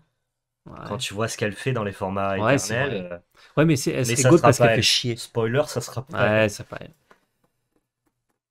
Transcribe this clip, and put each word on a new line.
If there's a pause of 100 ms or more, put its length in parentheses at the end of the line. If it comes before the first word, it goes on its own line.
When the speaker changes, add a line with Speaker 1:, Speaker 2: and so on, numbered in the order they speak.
(640)
Speaker 1:
Ouais. (120)
Speaker 2:
Quand
tu
vois
ce
qu'elle
fait
dans
les
formats
Speaker 1:
Ouais,
c'est
Speaker 2:
éternels, (100)
Speaker 1:
vrai.
Speaker 2:
euh, (380)
Speaker 1:
Ouais,
mais
c'est,
elle
Speaker 2:
mais
Speaker 1:
serait
Speaker 2:
ça
Speaker 1:
goat
Speaker 2:
sera
Speaker 1:
parce
Speaker 2:
pas
Speaker 1:
qu'elle
fait
Speaker 2:
elle.
Speaker 1:
chier.
Speaker 2:
Spoiler,
ça
sera
pas
Speaker 1:
Ouais, (160)
Speaker 2:
elle.
Speaker 1:
c'est
pas
elle. (1600)